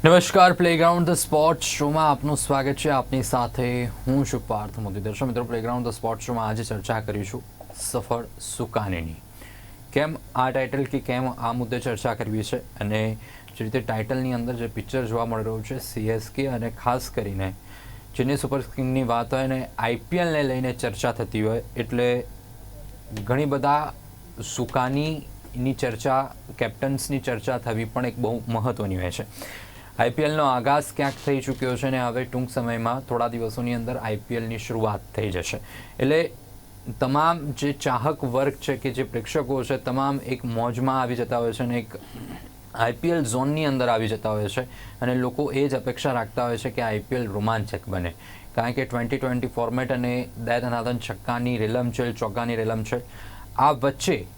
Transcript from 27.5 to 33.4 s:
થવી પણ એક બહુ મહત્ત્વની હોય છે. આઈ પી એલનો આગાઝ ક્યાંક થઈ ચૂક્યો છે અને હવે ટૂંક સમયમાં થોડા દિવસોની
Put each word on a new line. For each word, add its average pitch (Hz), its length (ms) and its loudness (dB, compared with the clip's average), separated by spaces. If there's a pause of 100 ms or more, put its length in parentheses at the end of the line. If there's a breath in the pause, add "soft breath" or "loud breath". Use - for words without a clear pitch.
થવી 113 280 -2
પણ 123 200 -2
એક 110 120 -4
બહુ 117 300 0
મહત્ત્વની 110 480 0
હોય 90 160 -2
છે. - 140 -6 (720 loud breath)
આઈ 120 100 6
પી 135 140 2
એલનો 151 200 4
આગાઝ 139 400 4 (120)
ક્યાંક 139 180 2 (120)
થઈ 139 160 2
ચૂક્યો 127 360 -2
છે 139 100 -2
અને 131 160 2
હવે 123 220 0
ટૂંક 123 240 -2
સમયમાં 117 520 0
થોડા 117 260 0
દિવસોની 117 460 -2